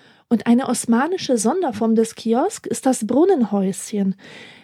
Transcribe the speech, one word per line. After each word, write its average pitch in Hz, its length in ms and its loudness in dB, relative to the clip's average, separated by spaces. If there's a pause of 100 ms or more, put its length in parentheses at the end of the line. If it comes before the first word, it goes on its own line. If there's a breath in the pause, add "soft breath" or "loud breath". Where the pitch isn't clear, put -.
(280 soft breath)
Und 233 200 0
eine 240 200 4
osmanische 254 680 0
Sonderform 226 560 0
des 220 220 0
Kiosk 247 500 -2
ist - 180 -6
das 247 220 0
Brunnenhäuschen. 208 1120 0 (480 loud breath)